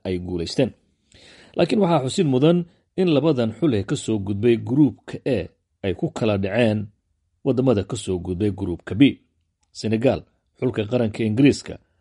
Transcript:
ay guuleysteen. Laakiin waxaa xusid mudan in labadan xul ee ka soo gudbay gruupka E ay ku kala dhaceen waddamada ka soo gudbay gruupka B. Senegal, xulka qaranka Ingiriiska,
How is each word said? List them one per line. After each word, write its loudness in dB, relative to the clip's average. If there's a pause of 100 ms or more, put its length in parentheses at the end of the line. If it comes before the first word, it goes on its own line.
ay -4
guuleysteen. -2 (840)
Laakiin 0
waxaa 2
xusid 0
mudan 4 (320)
in 0
labadan 2
xul 0
ee 0
ka -4
soo -2
gudbay 0
gruupka 0
E -2 (340)
ay -2
ku -6
kala -2
dhaceen 0 (580)
waddamada 2
ka -10
soo -4
gudbay -2
gruupka -8
B. 4 (720)
Senegal, 0 (360)
xulka -4
qaranka -2
Ingiriiska, 2 (220)